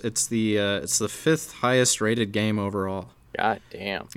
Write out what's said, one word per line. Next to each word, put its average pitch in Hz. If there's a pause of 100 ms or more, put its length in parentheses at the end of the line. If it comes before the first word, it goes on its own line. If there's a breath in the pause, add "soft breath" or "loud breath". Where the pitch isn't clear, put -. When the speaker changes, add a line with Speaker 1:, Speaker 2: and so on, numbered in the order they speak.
Speaker 1:
it's 110
the, 110
uh, 101
it's -
the 104
fifth -
highest 123
rated 110
game 107
overall. 98 (280)
Speaker 2:
God 104
damn. 98